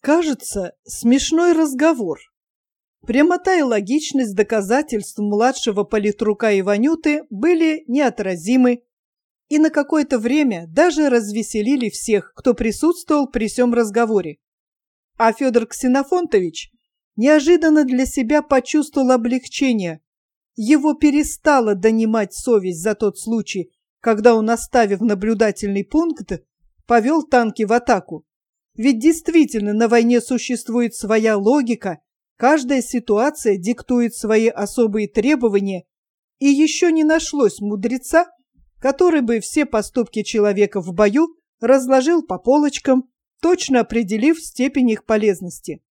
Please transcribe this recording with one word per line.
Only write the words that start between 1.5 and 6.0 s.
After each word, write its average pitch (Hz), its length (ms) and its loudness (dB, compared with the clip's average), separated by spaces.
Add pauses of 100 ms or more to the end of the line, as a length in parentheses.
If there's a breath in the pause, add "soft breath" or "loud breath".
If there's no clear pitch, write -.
разговор. 269 640 -2 (880)
Прямота 359 500 0
и 330 60 2
логичность 233 760 -2
доказательств 214 840 -2
младшего 208 640 -2
политрука 208 760 -2